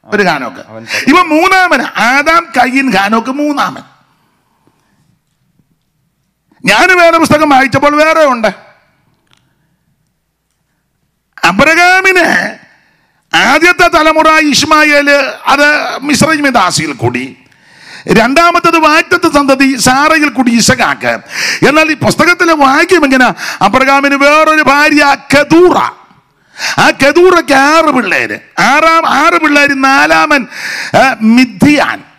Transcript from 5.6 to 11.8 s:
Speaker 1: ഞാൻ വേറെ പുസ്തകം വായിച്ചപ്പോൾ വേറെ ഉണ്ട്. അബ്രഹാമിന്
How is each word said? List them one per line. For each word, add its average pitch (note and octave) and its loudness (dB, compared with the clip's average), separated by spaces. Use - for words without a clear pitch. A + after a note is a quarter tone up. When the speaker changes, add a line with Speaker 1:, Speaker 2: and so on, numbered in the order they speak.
Speaker 1:
ഞാൻ E4+ 2
വേറെ E4 4
പുസ്തകം D4+ 0
വായിച്ചപ്പോൾ C#4 0
വേറെ D#4+ 2
ഉണ്ട്. A#3 -2
അബ്രഹാമിന് E4 0